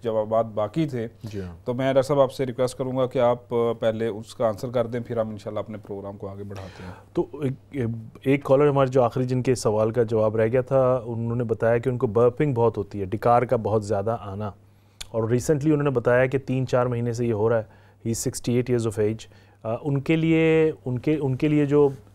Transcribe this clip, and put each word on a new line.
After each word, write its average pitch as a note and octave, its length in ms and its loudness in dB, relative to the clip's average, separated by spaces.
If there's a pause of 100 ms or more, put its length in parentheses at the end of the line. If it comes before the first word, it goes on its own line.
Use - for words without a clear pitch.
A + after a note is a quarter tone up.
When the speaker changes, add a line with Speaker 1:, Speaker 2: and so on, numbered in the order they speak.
Speaker 1:
जवाबात A2 420 0
बाकी A2 400 -2
थे। B2 200 -6
Speaker 2:
जी G#2+ 340 -12
हाँ। F2 260 -12
Speaker 1:
तो B2 80 -2
मैं C3 200 0
डॉक्टर C3+ 80 6
साहब C#3 180 2
आपसे C3 240 0
रिक्वेस्ट B2+ 340 -2
करूँगा B2+ 280 -2
कि B2+ 120 -4
आप, A#2+ 200 4
अ, - 140 -20
पहले A#2 560 0
उसका A2+ 400 -4
आंसर A2 220 -4
कर A#2 160 0
दें, A#2 160 -6
फिर A#2 160 -4
हम A2 140 -2
इंशाल्लाह G#2+ 320 -8
अपने G#2+ 140 -12
प्रोग्राम G2 380 -12
को G2+ 100 -12
आगे G2+ 160 -12
बढ़ाते G2 400 -14
हैं। F2+ 140 -14 (200)
Speaker 2:
तो - 140 0 (140)
एक, B2+ 520 -4 (300)
एक C#3 180 2
कॉलर C#3 240 6
हमारे C3+ 220 2
जो C3 120 4
आखिरी B2+ 240 0
जिनके B2+ 280 0
सवाल A2 360 2
का A#2+ 120 2
जवाब A2 340 2
रह A2+ 120 4
गया B2+ 140 2
था, C3 360 2
उन्होंने A#2 460 -4
बताया A#2 340 2
कि B2 120 -2
उनको B2 160 0
बर्पिंग A#2+ 480 2
बहुत A#2 220 2
होती G2+ 240 -6
है, F#2+ 60 -4
डकार A#2+ 380 2
का B2 120 2
बहुत G#2+ 260 0
ज़्यादा G2+ 320 -2
आना, G2+ 400 -8 (580)
और A2+ 220 0
recently C3+ 300 0
उन्होंने D3 260 2
बताया B2 360 4
कि C3 120 -2
तीन B2+ 260 -2
चार B2 240 2
महीने A#2+ 260 -4
से A#2+ 120 -2
ये A#2 60 2
हो G#2+ 160 2
रहा A#2 100 2
है। G#2+ 80 -4 (400)
He A2+ 80 -2
is - 140 -4
sixty-eight B2 480 0
years A2+ 180 -2
of A2 60 -2
age। G#2+ 240 -2 (400)
अ, A2+ 200 -4
उनके C#3 320 0
लिए, D#3+ 540 4
उनके, C3 460 -2
उनके C#3 320 -2
लिए D3 180 4
जो, C#3+ 280 4 (200)